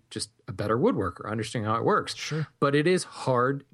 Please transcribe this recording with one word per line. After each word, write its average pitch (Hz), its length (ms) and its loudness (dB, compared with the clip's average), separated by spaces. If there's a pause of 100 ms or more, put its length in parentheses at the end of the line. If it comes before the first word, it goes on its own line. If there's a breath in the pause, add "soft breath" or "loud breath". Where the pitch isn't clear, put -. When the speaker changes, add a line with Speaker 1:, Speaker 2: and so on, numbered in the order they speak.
(100)
Speaker 1:
just - 200 -8 (180)
a - 40 -6
better 104 260 0
woodworker, 127 520 0
understanding 110 400 -2
how 113 60 2
it 113 80 0
works. 175 300 2
Speaker 2:
Sure. 151 340 -4 (100)
Speaker 1:
But 143 160 2
it 151 120 4
is 180 180 2
hard 131 680 0